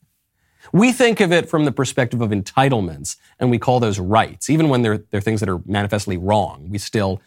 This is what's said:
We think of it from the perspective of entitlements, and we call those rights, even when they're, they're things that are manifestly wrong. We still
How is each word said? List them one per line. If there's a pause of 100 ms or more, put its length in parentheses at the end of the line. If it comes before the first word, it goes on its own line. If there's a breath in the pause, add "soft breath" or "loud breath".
(720 soft breath)
We
think
of
it
from
the
perspective
of
entitlements, (240 soft breath)
and
we
call
those
rights,
even
when
they're,
they're
things
that
are
manifestly
wrong.
We
still